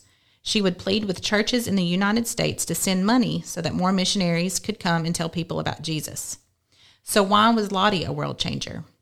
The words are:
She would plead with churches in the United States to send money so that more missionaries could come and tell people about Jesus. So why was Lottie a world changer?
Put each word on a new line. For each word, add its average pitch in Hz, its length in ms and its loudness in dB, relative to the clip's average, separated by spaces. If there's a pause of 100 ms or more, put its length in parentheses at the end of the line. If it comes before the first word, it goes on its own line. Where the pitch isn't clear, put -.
(440)
She - 160 0
would 185 200 2
plead 208 260 0
with 185 160 -4
churches 220 460 0
in 202 80 0
the 185 80 2
United 202 420 2
States - 400 -2
to - 80 -4
send 185 320 0
money 196 400 2
so - 160 -8
that 160 140 -4
more 180 160 2
missionaries 185 640 0
could - 220 -6
come 165 260 0
and 165 80 -2
tell 170 160 -2
people 170 300 -4
about 156 240 -6
Jesus. - 560 -6 (640)
So - 180 2
why 208 300 6
was 208 200 2
Lottie 196 320 2
a - 80 -4
world 147 280 -4
changer? - 440 -4 (180)